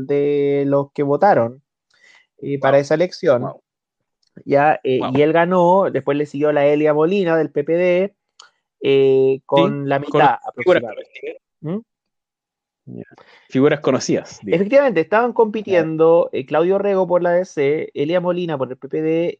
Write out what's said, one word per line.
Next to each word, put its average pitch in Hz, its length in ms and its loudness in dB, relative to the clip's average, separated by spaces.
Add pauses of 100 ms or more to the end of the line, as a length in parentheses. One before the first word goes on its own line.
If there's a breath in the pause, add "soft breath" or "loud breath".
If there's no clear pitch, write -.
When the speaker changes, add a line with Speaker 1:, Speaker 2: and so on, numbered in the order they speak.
Speaker 1:
de 143 640 0
los 139 240 -2
que - 100 -6
votaron, 143 640 0 (760 soft breath)
eh, 139 200 -6
para 139 180 2
Speaker 2:
Wow. 139 40 4
Speaker 1:
esa 143 120 -2
elección. 156 480 0
Speaker 2:
Wow. - 220 -12 (800)
Speaker 1:
Ya, 143 380 2
eh, 131 160 0
Speaker 2:
Wow. 127 180 -4
Speaker 1:
y 143 60 4
él 156 100 2
ganó, 175 580 2
después 139 280 -2
le 147 80 -4
siguió 147 240 -2
la 147 160 2
Elia 151 260 2
Molina 165 420 0
del 156 140 -2
P 147 140 -4
P 160 100 -4
D, 180 420 0 (640 soft breath)
eh, 135 680 2
con 143 380 0
Speaker 2:
Sí, 139 40 -4
Speaker 1:
la 139 100 0
Speaker 2:
con 143 60 -10
Speaker 1:
mitad 147 320 2
Speaker 2:
figuras - 100 -10
Speaker 1:
aproximadamente. 120 600 -4 (100)
Speaker 2:
conocidas. 151 220 -14 (200)
Speaker 1:
¿Mm? 165 160 -8 (1080)
Speaker 2:
Ya. 123 180 -16 (440 soft breath)
Figuras 147 320 2
conocidas, - 640 -4
digo. 101 140 -4
Speaker 1:
Efectivamente, 208 460 2
estaban 220 320 0
compitiendo, 170 1000 0
Speaker 2:
Claro. - 100 -4
Speaker 1:
eh, 131 60 -8
Claudio 170 320 0
Rego 196 280 0
por 175 140 0
la 175 100 0
D 180 140 0
C, 147 480 -4
Elia 160 260 -2
Molina 175 380 -4
por 127 140 -6
el 131 60 -14
P 135 120 -16
P 156 140 -4
D 160 360 -2